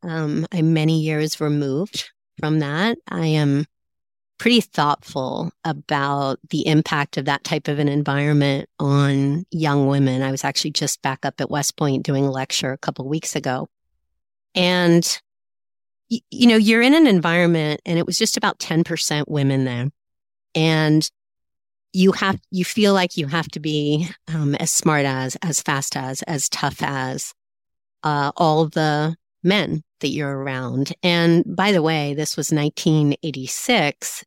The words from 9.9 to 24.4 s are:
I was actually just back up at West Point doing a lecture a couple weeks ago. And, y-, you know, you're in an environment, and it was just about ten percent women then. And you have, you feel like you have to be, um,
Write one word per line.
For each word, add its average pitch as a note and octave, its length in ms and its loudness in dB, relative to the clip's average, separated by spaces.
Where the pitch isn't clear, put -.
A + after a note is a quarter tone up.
I C3+ 80 -2
was C3+ 140 -4
actually C#3+ 280 -4
just - 300 -6
back C3+ 220 -4
up C#3 160 -6
at C#3+ 100 -4
West C#3+ 260 -4
Point C#3 280 0
doing C#3 220 0
a C#3 40 -2
lecture C3 400 -4
a C3+ 80 -8
couple - 300 -6
weeks D#3 260 -4
ago. C3+ 340 -4
And, F3+ 480 4
y-, A#3 100 -4
you - 160 4
know, A#3 100 8
you're A3+ 260 4
in C4 120 6
an D#4+ 120 8
environment, E3+ 800 2
and E3+ 120 0
it F3 80 -2
was F#3 120 -4
just - 180 0
about - 220 -2
ten E3 260 0
percent D3+ 440 -4
women C3+ 360 0
then. B2+ 260 -4
And D#3 560 2
you F#3 200 4
have, G3 260 0
you F3+ 140 -2
feel G#3 280 2
like F#3 240 0
you D3+ 100 -2
have D#3+ 220 -4
to - 120 -12
be, D3+ 500 -2
um, D3+ 280 -2